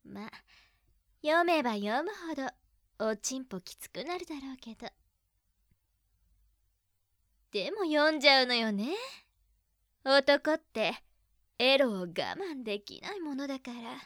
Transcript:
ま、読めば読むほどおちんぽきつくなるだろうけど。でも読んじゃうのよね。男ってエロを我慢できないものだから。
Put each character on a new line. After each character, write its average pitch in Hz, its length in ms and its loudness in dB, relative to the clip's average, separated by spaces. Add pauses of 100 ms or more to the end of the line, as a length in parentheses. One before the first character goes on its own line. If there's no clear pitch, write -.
ま、 202 220 -14 (920)
読 320 220 4
め 320 180 2
ば 233 100 -2
読 208 300 -2
む 392 80 -6 (180)
ほ 311 60 -6
ど - 760 -8
お 220 60 -2
ち 254 240 -8
ん 254 60 -12
ぽ 185 140 -10
き - 160 -16
つ - 140 -20
く 185 140 -12
な 349 160 -6
る 359 80 -10
だ 311 80 -10
ろ 269 180 -12
う 254 40 -16
け 226 180 -18
ど。 - 120 -16 (2750)
で 208 200 2
も 440 80 -4
読 302 320 6
ん 311 80 -2
じ 285 100 8
ゃ 269 140 8
う - 20 4
の 247 80 0
よ 226 180 2
ね。 220 220 -2 (1120)
男 285 500 4
っ 320 60 -2
て 214 340 -4 (640)
エ 269 220 4
ロ 254 120 4
を - 100 -4
我 180 40 -4
慢 220 580 -6
で 208 180 -6
き - 200 -18
な 415 140 -10
い 392 40 -10
も 302 140 -8
の 277 140 -6
だ 269 120 -8
か 254 120 -14
ら。 240 340 -14